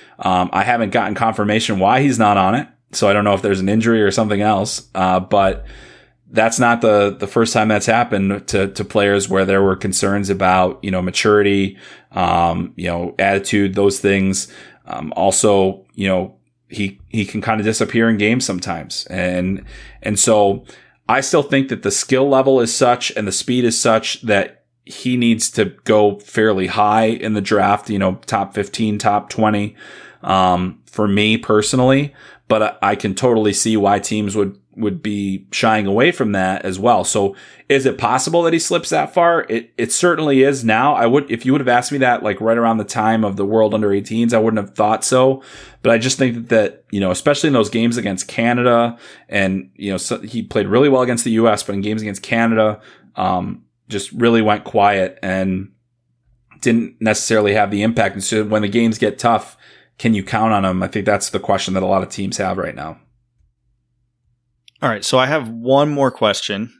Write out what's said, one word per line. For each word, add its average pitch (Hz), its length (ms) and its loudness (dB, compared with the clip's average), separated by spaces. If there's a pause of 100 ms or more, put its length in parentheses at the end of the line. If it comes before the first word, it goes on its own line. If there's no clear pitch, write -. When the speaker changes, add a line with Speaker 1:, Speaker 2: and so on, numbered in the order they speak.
(200)
Speaker 1:
Um, 92 320 0
I 98 140 0
haven't 117 240 0
gotten 95 260 -2
confirmation 107 640 -2
why 113 220 2
he's 131 180 0
not 104 160 4
on 95 180 2
it, 139 140 -4 (240)
so - 160 0
I 98 60 4
don't 104 100 2
know 101 100 2
if 95 80 0
there's 98 200 0
an 95 80 0
injury 113 320 2
or 98 100 4
something 104 300 0
else. 104 520 -2
Uh, 92 280 0
but 98 440 0 (680)
that's 113 280 0
not 117 220 2
the, 104 360 2
the 98 100 -8
first 117 260 0
time 110 160 2
that's 104 160 0
happened 101 640 0
to, 98 180 0
to 101 160 -8
players 101 460 0
where 95 160 2
there 98 180 2
were 95 140 2
concerns 98 520 -2
about, 92 540 0
you 98 80 -4
know, 92 100 -2
maturity, 101 760 2 (340)
um, 87 640 0
you 87 120 -8
know, 85 320 -6
attitude, 98 560 0
those 101 260 2
things. 95 520 0 (320)
Um, - 300 -10
also, 98 800 2
you 98 160 -4
know, 92 260 -2 (340)
he, 98 300 -6 (100)
he 110 140 -2
can 104 160 -6
kinda 110 240 -2
disappear 113 460 0
in 110 80 2
games 110 280 0
sometimes. 87 600 -8
And, 90 560 -4 (380)
and 104 160 -4
so 104 480 2 (420)
I 127 140 2
still 143 220 2
think 135 260 0
that 110 140 -6
the 101 80 0
skill 131 360 0
level 135 340 4
is 117 120 -2
such 123 380 0
and 104 160 -6
the 95 40 -4
speed 123 320 -2
is 117 160 0
such - 440 0
that 104 420 -2 (180)
he - 320 -6
needs 117 360 0
to 110 140 0 (180)
go 107 340 4
fairly 104 480 0
high 107 400 2
in 110 300 -2
the 104 60 -2
draft, 101 500 0
you 101 80 -2
know, 92 160 0 (100)
top 101 300 -4
fifteen, 104 420 -4
top 101 320 0
twenty, 107 460 -2 (480)
um, 92 640 0
for 107 200 -2
me 104 300 2
personally. 127 760 2 (340)
But 110 160 2
I, 107 180 -4
I 101 140 2
can 101 180 -4
totally 110 400 2
see 110 240 0
why 101 220 2
teams 104 360 -4
would, 98 240 -2 (160)
would 98 260 -4
be 101 500 -6
shying 107 360 0
away 120 240 2
from 113 220 -2
that 95 320 -2
as 92 140 -6
well. 110 260 2
So 98 300 0 (340)
is 135 160 2
it 113 120 0
possible 135 460 0
that 165 80 2
he 165 80 0
slips 170 300 -4
that 156 240 -2
far? 170 340 2
It, 117 300 -6
it 117 160 -4
certainly 151 500 2
is 135 220 2
now. 120 300 2
I 117 100 0
would, 135 260 2
if 117 140 -6
you 131 80 2
would 147 80 0
have 123 80 0
asked 123 240 0
me 147 60 -4
that, 123 220 2
like, 101 200 -4
right 113 160 2
around 113 200 2
the 107 60 -4
time 110 400 0
of 98 140 -2
the 101 80 -2
World 107 280 2
Under 107 200 0
eighteens, 113 400 -2
I 113 60 4
wouldn't 110 220 0
have 98 140 -12
thought 107 300 0
so. 131 360 2 (400)
But 120 120 2
I 117 40 2
just 127 200 -4
think 123 180 0
that, 117 140 -12
that, 110 420 0
you 101 80 -4
know, 95 120 0
especially 143 360 0
in 143 60 2
those 110 160 2
games 117 260 0
against 101 320 -6
Canada, 120 720 0 (320)
and, 98 460 -2
you 98 160 -8
know, 95 60 -4
so, - 220 -6
he 113 240 -8
played 98 240 -2
really 127 220 4
well 127 140 4
against 123 200 -2
the 120 80 -2
U 113 160 4
S, 107 160 0
but 98 120 -6
in 98 60 -4
games 107 200 -4
against 104 220 -10
Canada, 110 580 0 (340)
um, 95 460 -4 (280)
just 104 220 -8
really 117 300 2
went 107 220 0
quiet 101 580 0
and 95 500 -4 (920)
didn't 117 400 0
necessarily 107 520 0
have 104 180 0
the 104 120 -2
impact. 110 320 0
And 95 80 -8
so 110 220 -2
when 107 160 0
the 104 60 -2
games 110 300 0
get 107 220 -2
tough, 117 380 -2 (400)
can 113 160 0
you 98 100 -2
count 110 300 0
on 98 120 0
him? 92 160 -2
I 90 60 -4
think 101 180 -6
that's 104 240 0
the 101 100 -4
question 95 340 -2
that 95 100 -2
a 90 40 -2
lot 95 160 2
of - 60 -10
teams 95 280 -8
have 92 200 -4
right 85 180 -8
now. 78 240 -12 (1800)
Speaker 2:
All 139 80 0
right. 107 140 -4
So 127 160 2
I 131 80 2
have 143 220 -4
one 131 400 0
more 139 220 0
question. 104 680 -4